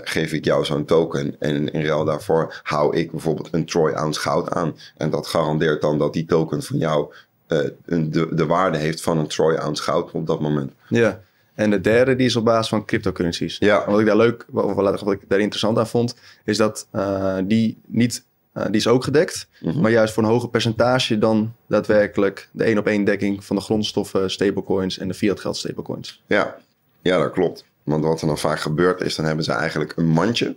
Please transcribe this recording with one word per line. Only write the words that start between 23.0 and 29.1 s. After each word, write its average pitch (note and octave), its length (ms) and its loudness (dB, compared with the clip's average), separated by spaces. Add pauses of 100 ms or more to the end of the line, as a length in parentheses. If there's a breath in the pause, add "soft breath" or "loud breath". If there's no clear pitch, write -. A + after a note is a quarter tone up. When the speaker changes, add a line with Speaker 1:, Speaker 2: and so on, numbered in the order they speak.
Speaker 2:
dekking G2+ 400 0
van G#2 120 -2
de G2 60 0
grondstoffen, G2+ 680 -2
stablecoins F#2+ 680 0
en F#2+ 100 -6
de F2+ 60 -4
fiat G2+ 260 0
geld - 160 -4
stablecoins. - 680 -10
Speaker 1:
Ja. G2 300 0 (460)
Ja, F2+ 160 2
dat C#2 140 0
klopt. - 360 -2 (140)
Want D#2 220 -2
wat D#2+ 160 0
er E2 60 -2
dan D2+ 120 0
vaak D#2+ 220 0
gebeurt F2 400 0
is, - 140 -4